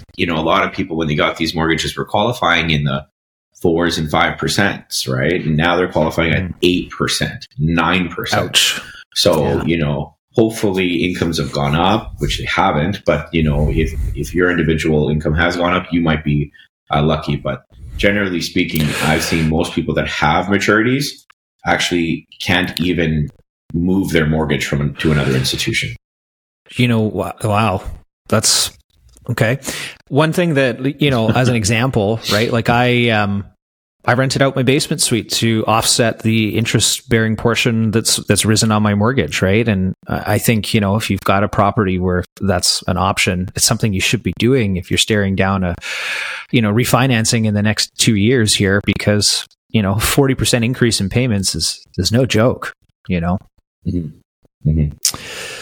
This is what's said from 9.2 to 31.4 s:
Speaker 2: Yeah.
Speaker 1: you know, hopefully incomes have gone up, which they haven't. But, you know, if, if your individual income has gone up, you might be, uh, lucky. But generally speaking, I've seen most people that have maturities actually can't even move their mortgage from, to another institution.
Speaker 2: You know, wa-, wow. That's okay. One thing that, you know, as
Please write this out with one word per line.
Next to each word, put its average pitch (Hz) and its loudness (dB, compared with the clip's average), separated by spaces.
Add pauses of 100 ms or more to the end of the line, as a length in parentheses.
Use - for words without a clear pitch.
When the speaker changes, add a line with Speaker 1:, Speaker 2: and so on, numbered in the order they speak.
Speaker 2:
Yeah. 69 0
Speaker 1:
you 85 0
know, 73 -4 (180)
hopefully 95 0
incomes 85 -2
have 71 -4
gone 71 0
up, 95 0
which 73 -4
they 123 -8
haven't. 90 0
But, 76 0
you 82 2
know, 73 2
if, 76 0 (220)
if - -6
your 87 2
individual 78 0
income 76 0
has 87 2
gone 87 0
up, 90 -2
you 85 0
might 78 0
be, 73 -2 (400)
uh, 76 2
lucky. 73 0
But 67 -6 (340)
generally 101 0
speaking, 80 -2 (200)
I've 78 0
seen 80 0
most 82 0
people 76 -2
that 71 0
have 82 0
maturities 110 0 (400)
actually 87 -2 (140)
can't 90 0
even 80 0 (440)
move 90 0
their 80 2
mortgage 78 0
from, 71 -2
to 80 0
another 67 0
institution. - -2 (800)
Speaker 2:
You 123 2
know, 113 2
wa-, 98 -2 (100)
wow. 104 0 (460)
That's - 0 (520)
okay. 120 0 (480)
One 156 2
thing 175 2
that, 135 0
you 147 4
know, 113 2
as 123 2